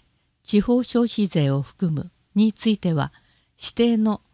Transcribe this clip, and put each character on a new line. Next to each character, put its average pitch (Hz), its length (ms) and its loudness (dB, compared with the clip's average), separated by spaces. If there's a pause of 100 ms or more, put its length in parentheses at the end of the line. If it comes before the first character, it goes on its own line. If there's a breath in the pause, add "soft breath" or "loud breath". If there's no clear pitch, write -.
(420)
地 - 180 2
方 240 220 2
消 240 220 0
費 214 240 -2
税 147 220 0
を 139 120 0
含 165 300 -4
む 151 180 -6 (240)
に 214 180 2
つ - 180 -4
い 208 80 0
て 175 140 -2
は、 143 200 -2 (480 soft breath)
指 - 140 -8
定 233 220 2
の 214 260 -2 (120)